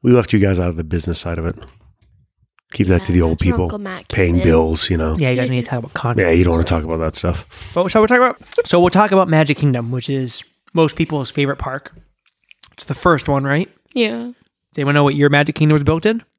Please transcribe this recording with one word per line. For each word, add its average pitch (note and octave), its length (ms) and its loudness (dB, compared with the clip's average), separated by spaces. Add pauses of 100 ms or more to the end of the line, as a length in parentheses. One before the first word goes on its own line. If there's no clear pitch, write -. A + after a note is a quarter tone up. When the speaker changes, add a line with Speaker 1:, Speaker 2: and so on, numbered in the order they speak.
Speaker 1:
We B2 60 4
left B2 220 4
you G#2+ 80 2
guys G2 180 2
out F2 100 0
of E2 80 -6
the E2 60 -8
business E2 380 -4
side E2+ 180 -6
of E2 80 -6
it. E2 100 -6 (1160)
Keep F#2+ 160 -2
that F2+ 140 2
Speaker 2:
Yeah, - 40 -10
Speaker 1:
to F2+ 60 -2
the F2 100 4
old D#2+ 120 2
Speaker 2:
that's D#2+ 100 -4
where F2 80 2
Speaker 1:
people F#2 140 0
Speaker 2:
Uncle D#2+ 120 -8
Matt - 300 -14
Speaker 1:
paying F2 260 0
Speaker 2:
came F2 60 2
in. E2 80 2
Speaker 1:
bills, D#2+ 420 2
you F2+ 60 0
know. D#2+ 200 -2
Speaker 3:
Yeah, C3 140 0
you B2+ 60 0
guys B2+ 120 -2
need B2+ 160 -2
to - 60 -12
talk B2+ 80 -6
about A2+ 160 -12
contracts. A2 340 -2
Speaker 1:
Yeah, E2 80 4
you F2 60 6
don't F2 120 4
wanna E2 100 2
talk E2 180 -2
about D#2+ 140 -6
that D#2+ 180 -4
stuff. - 580 -8
Speaker 3:
But, F3+ 160 -2
so A3 120 2
we're G#3+ 80 4
talking B3 160 2
about, A#3+ 180 -4 (240)
so F3 140 4
we'll F3+ 100 4
talk G3 220 2
about F#3+ 160 4
Magic D#3 300 2
Kingdom, A#2+ 340 -2
which B2+ 180 -6
is C3 320 -4 (300)
most D#3+ 240 0
people's D3+ 340 -4
favorite C#3 300 -2
park. - 340 -10 (760)
It's - 140 -16
the B2 80 -6
first D#3+ 340 0
one, C#3 160 0
right? C#3+ 260 -2 (240)
Speaker 4:
Yeah. A#3 380 -4 (400)
Speaker 3:
Does - 60 -10
anyone C#3+ 180 0
know D3 80 4
what C#3 100 2
year C#3+ 140 4
Magic C#3+ 260 2
Kingdom D3+ 200 4
was C#3+ 100 2
built D#3+ 200 0
in? A3+ 200 0 (140)